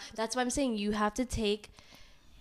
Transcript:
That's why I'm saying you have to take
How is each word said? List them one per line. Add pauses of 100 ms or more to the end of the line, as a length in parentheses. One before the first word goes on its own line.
(140)
That's
why
I'm
saying
you
have
to
take (720)